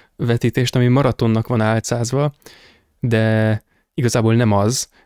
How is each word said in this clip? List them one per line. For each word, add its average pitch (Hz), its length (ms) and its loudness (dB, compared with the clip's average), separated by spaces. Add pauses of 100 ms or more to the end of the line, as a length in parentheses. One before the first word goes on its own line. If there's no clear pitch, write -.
(160)
vetítést, 120 600 -2
ami 123 120 2
maratonnak 120 580 0
van 120 140 -2
álcázva, 120 720 -2 (680)
de 110 600 0 (320)
igazából 117 400 0
nem 117 180 2
az, 101 360 0 (180)